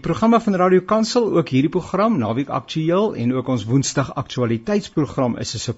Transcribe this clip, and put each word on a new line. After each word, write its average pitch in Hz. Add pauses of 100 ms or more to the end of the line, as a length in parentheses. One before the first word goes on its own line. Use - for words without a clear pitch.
programme 226
van 208
Radio 185
Kansel, 220
ook 170
hierdie 131
program, 214
Naweek 117
Aktueel 165
en 120
ook 127
ons 123
Woensdag 131
Aktualiteitsprogram 127
is -
as 110
'n 110